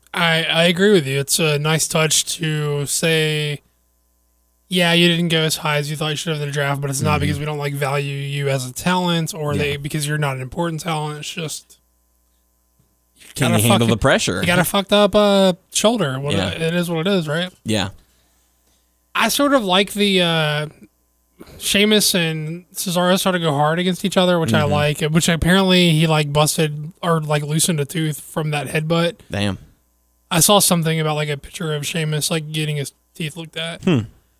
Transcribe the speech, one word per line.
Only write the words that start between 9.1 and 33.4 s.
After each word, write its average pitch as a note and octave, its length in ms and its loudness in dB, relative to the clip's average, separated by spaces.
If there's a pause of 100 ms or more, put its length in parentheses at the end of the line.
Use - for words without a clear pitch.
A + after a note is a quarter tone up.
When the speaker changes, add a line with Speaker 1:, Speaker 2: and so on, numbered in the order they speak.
Speaker 1:
or D3 180 -4
Speaker 2:
Yeah. C#3+ 80 0
Speaker 1:
they, C#3+ 160 -2
because D3 300 -6
you're D3+ 100 -2
not C#3+ 200 -2
an B2+ 40 -10
important D#3+ 400 -6
talent." D3+ 380 -6
It's C#3+ 100 -12
just, - 480 -12 (1400)
you - 180 -20
Speaker 2:
Can B2 160 0
Speaker 1:
gotta A2 120 4
Speaker 2:
you A#2 60 6
handle A2+ 180 4
Speaker 1:
fucking, A2+ 80 2
Speaker 2:
the G#2+ 60 -4
pressure? C3 400 2
Speaker 1:
you F#3 60 -2
got F3+ 120 2
a F3 60 2
fucked G3+ 280 -2
up, G3+ 220 4
uh, G3+ 380 4 (200)
shoulder. F#3+ 460 0
What C#3+ 160 -4
Speaker 2:
Yeah. - 140 0
Speaker 1:
it, D#3+ 120 -8
it E3 120 -2
is F3 160 -2
what D#3+ 180 -4
it G3+ 60 0
is, E3+ 140 0
right? E3+ 240 -4 (120)
Speaker 2:
Yeah. G2+ 260 -2 (1200)
Speaker 1:
I A3 160 0
sort C#4+ 240 2
of B3+ 100 2
like G3 300 0
the, G3+ 280 2
uh, D3+ 460 0 (920)
Sheamus G#3 560 2
and D#3+ 580 -4
Cesaro F3+ 460 0
sort F#3 160 0
of F3 60 -2
go E3 100 2
hard D3+ 280 2
against F3+ 260 -2
each F#3 120 -4
other, F3+ 220 4
which D#3+ 140 0
I D#3 80 4
Speaker 2:
Mm-hmm. D3 100 0
Speaker 1:
like, D3 300 0
which D#3 260 2
apparently F3+ 640 4
he, D#3 160 4
like, D3+ 240 0
busted D3+ 640 0 (100)
or, E3 180 0
like, D3+ 220 -2
loosened D#3 380 -2
a C#3 40 -4
tooth D#3 360 -4
from D#3 300 -6
that C#3+ 160 -4
headbutt. E3 480 -2 (140)
Speaker 2:
Damn. G2 280 -2 (760)
Speaker 1:
I F3 80 2
saw G3+ 200 6
something D#3+ 400 2
about, D#3 160 -2
like, D3+ 140 -2
a D3 80 -4
picture D#3 360 -8
of D3 120 -6
Sheamus, D#3 460 -4
like, D#3 220 -4
getting D3+ 240 -4
his C#3 160 -8 (200)
teeth D3+ 220 -10
looked E3 220 -14